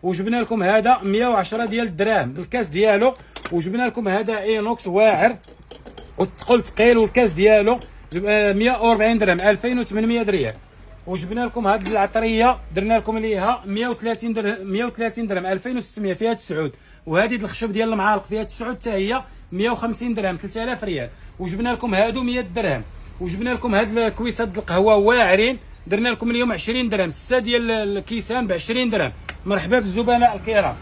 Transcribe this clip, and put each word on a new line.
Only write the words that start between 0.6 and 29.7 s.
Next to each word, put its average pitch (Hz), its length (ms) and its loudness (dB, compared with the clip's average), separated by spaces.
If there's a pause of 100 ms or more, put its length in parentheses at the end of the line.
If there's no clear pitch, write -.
هذا 220 400 4
مية 208 240 2
وعشرة 220 380 0
ديال 226 200 -2
الدراهم 180 480 0
بالكاس 185 340 -4
ديالو. 208 480 4 (360)
وجبنا 185 320 -2
لكم 233 240 -2
هذا 208 320 -2
اينوكس 214 480 -2
واعر 202 500 4 (800)
والثقل 214 460 0
ثقيل 233 340 4
والكاس 220 340 2
ديالو، 208 480 4 (460)
آه، 208 280 2
مية 220 180 2
وأربعين 226 460 4
درهم، 185 240 2
ألفين 214 380 2
وثمنمية 226 420 0
ريال. 175 320 0 (540)
وجبنا 190 380 -6
لكم 226 220 -4
هذه 196 240 0
العطريه، 220 680 2 (180)
درنا 202 220 0
لكم 220 200 -2
ليها 220 480 -2
مية 208 220 -2
وثلاثين 226 460 -4
درهم، 202 380 -4
مية 214 140 -2
وثلاثين 226 420 -6
درهم، 185 180 -4
ألفين 190 320 -4
وستمية، 208 360 -6
فيها 220 200 -2
تسعود. 156 380 -6 (340)
وهذه 202 300 0
الخشب 220 360 -6
ديال 220 220 0
المعالق 202 300 0
فيها 214 200 -6
تسعود 240 320 -8
حتى - 160 -8
هي 202 320 -2 (280)
مية 196 180 0
وخمسين 233 440 -4
درهم، 190 240 -2
ثلاثة 220 260 -8
آلاف 233 200 -6
ريال. 147 260 -6 (300)
وجبنا 190 300 -4
لكم 233 260 -2
هادو 226 280 2
مية 247 180 -2
درهم. 175 420 -4 (380)
وجبنا 190 280 -4
لكم 240 260 -2
هاد 214 220 2
الكويسات 233 500 -2
د 185 100 -8
القهوه 202 380 4
واعرين، 220 640 4 (300)
درنا 208 220 0
لكم 233 220 -2
ليهم 240 200 0
عشرين 233 380 -2
درهم، 190 200 0
سته 247 300 0
ديال 233 320 0
ال-، 208 260 -2
الكيسان 226 500 -4
بعشرين 226 420 -2
درهم. 175 220 0 (340)
مرحبا 196 340 2